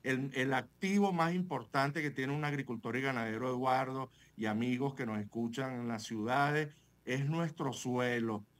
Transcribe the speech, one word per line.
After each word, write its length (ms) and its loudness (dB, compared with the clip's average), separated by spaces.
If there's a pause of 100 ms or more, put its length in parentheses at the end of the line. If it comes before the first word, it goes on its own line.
El, 320 0
el 200 2
activo 600 2
más 220 2
importante 640 0
que 80 0
tiene 240 -2
un 120 -2
agricultor 500 -4
y 60 0
ganadero, 480 -2
Eduardo, 600 0 (280)
y 80 -2
amigos 500 0
que 100 -4
nos 140 -2
escuchan 540 -4
en 140 -6
las 160 -4
ciudades, 720 0 (320)
es 200 0
nuestro 480 0
suelo 720 0 (160)